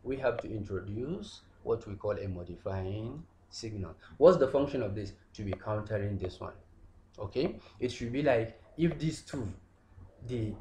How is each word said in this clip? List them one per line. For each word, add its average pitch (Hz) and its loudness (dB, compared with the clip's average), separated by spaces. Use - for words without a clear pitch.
we 131 -4
have 127 2
to - -6
introduce 107 -6
what 113 -2
we 101 -6
call 101 -2
a 98 -4
modifying 95 -6
signal. 98 -8
What's 170 12
the 131 6
function 139 2
of 101 -2
this? 104 -6
To 110 -8
be 98 -2
countering 104 -2
this 92 -6
one. 92 -8
Okay, 127 -2
it 123 -2
should 120 -6
be 139 0
like 117 4
if 156 2
these 156 -2
two, 120 -6
they 113 -2